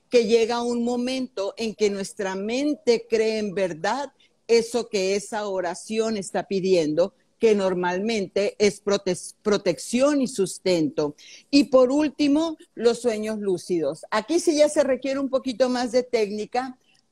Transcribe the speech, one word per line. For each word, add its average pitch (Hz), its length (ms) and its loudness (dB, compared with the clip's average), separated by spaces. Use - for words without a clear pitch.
que 233 180 4
llega 226 340 2
un 240 220 -2
momento 247 720 -4
en 220 160 -4
que 208 160 2
nuestra 190 460 -6
mente 240 760 -2
cree 220 300 0
en 202 160 -6
verdad 196 560 -4
eso 226 400 2
que 190 280 0
esa 208 320 -6
oración 202 680 -4
está 185 260 -6
pidiendo, 175 720 2
que 220 160 6
normalmente 190 1040 -2
es 202 240 2
prote-, 202 580 -2
protección 226 800 0
y 240 60 -2
sustento. 160 880 0
Y 277 160 6
por 254 240 6
último, 302 680 0
los 226 260 0
sueños 214 380 -4
lúcidos. 170 720 -4
Aquí 220 280 0
sí 302 180 0
ya 294 120 6
se 302 140 2
requiere 269 360 -2
un 277 100 -4
poquito 262 380 -2
más 247 240 -2
de 247 120 2
técnica, 226 760 -4